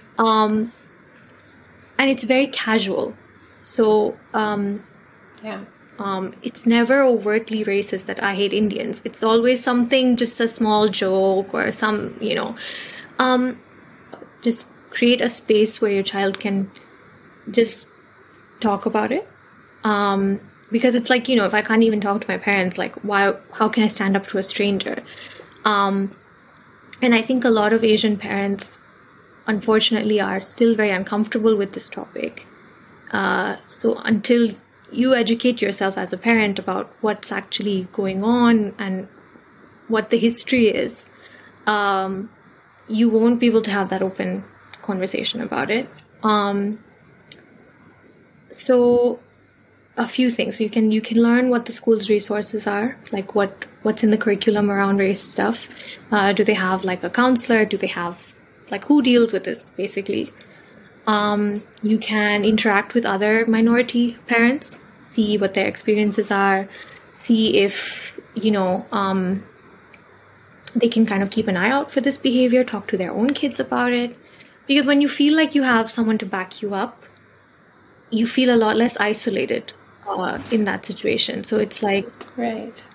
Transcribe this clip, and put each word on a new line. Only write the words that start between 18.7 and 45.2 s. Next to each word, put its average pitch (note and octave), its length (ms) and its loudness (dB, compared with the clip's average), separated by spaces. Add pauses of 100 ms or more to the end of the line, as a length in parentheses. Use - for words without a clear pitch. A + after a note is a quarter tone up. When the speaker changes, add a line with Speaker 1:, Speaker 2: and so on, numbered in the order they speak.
Speaker 1:
about G#3+ 260 -2
it. F#4+ 160 -4 (560)
Um, G3+ 560 0 (300)
because A#3 240 2
it's A#3+ 160 0
like, B3 180 2
you B3+ 80 2
know, G#3 80 4
if F#3 100 0
I G#3+ 60 2
can't A3 220 2
even G#3+ 180 2
talk G3+ 220 -2
to - 60 -10
my F#3 100 -2
parents, F#3 400 0
like, - 160 -6 (100)
why, G3 300 2 (180)
how G#3+ 160 2
can G#3+ 140 2
I G#3+ 60 4
stand G3 280 0
up G3 120 -4
to G3+ 100 -4
a F#3+ 40 0
stranger? - 600 -2 (600)
Um, G3 520 0 (840)
and A#3+ 120 4
I A3 60 4
think B3 240 -2
a B3 60 4
lot G#3+ 240 2
of A3+ 100 2
Asian G#3+ 320 2
parents, G3 600 -4 (680)
unfortunately, G#3+ 720 2
are F#3+ 200 -2
still A#3 340 2
very G#3 160 2
uncomfortable G#3+ 640 0
with G3 160 -2
this - 180 -10
topic. - 560 -10 (640)
Uh, F#3 460 -2 (100)
so - 380 -2
until A3+ 440 2 (420)
you B3+ 240 2
educate A#3 460 2
yourself F#3+ 380 -2
as F3+ 140 -6
a F#3 40 -4
parent G#3+ 420 2
about F#3+ 440 -6
what's G#3 300 -4
actually G3 600 -4
going F#3+ 320 -4
on A3+ 540 4
and F#3+ 300 -6 (800)
what A3 220 0
the A#3 80 4
history A#3 500 2
is, - 360 -2 (640)
um, G3+ 640 -2 (580)
you A3 220 2
won't A#3 300 4
be A#3+ 60 4
able A3 160 4
to G#3 80 -4
have G3 200 -2
that F#3+ 120 -4
open F#3+ 420 -4 (360)
conversation - 600 -4